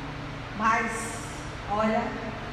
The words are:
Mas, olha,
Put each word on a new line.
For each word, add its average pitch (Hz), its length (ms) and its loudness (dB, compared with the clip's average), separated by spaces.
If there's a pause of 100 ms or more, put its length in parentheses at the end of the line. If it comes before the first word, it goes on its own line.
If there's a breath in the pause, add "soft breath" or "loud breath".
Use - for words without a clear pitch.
(560)
Mas, 226 340 4 (800)
olha, 220 300 4 (500)